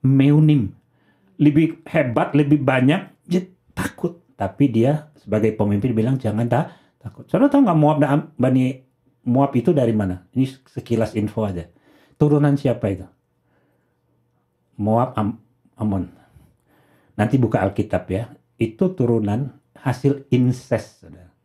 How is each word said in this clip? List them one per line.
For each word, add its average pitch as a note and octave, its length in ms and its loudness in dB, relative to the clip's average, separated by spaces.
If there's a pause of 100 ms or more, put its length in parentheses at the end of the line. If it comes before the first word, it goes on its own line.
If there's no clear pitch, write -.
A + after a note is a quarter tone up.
Meunim. C#3 720 4 (640)
Lebih D3+ 480 2
hebat, C#3+ 480 -2
lebih D3 240 4
banyak, C3 640 0
dia F3+ 240 -4 (240)
takut. - 480 -8 (160)
Tapi G#2 320 -2
dia B2 480 0
sebagai G#2+ 400 -2
pemimpin G#2 400 -2
bilang, A#2+ 240 0
"Jangan A2+ 320 -4
tak-, B2+ 240 -2 (240)
takut." - 320 -18
Saudara A3+ 160 2
tahu C#4 160 4
nggak F3+ 160 2
Moab D3+ 240 4
dan C#3+ 80 0
Am-, D3 240 0
Bani C3 480 0 (400)
Moab C3+ 320 0
itu B2+ 160 0
dari B2+ 240 2
mana? F#2+ 400 -4
Ini C3 160 0 (160)
sekilas A2+ 480 -4
info G#2+ 320 -4
aja. F2 240 -8 (480)
Turunan C#3+ 400 2
siapa A#2 320 -2
itu? F2+ 160 -10 (1800)
Moab, A#2 320 0
Am-, G#2+ 240 -4 (400)
Amon. F#2+ 320 -4 (1000)
Nanti A2 260 -2
buka A2+ 240 0
Alkitab G2 480 -4
ya. F#2+ 240 -8 (240)
Itu F3+ 400 -4
turunan A#2 540 -2 (260)
hasil C#3 540 -4
inses, B2 680 -2
saudara. F2 320 -20 (140)